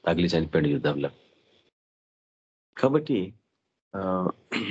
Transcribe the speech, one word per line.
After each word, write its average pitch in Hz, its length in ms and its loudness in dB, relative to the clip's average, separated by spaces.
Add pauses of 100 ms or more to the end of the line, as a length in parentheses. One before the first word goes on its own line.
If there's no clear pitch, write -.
తగిలి 85 220 2
చనిపోయాడు 80 400 2
యుద్ధంలో. 71 420 -2 (1700)
కాబట్టి, 135 560 0 (600)
ఆ, 92 340 0 (400)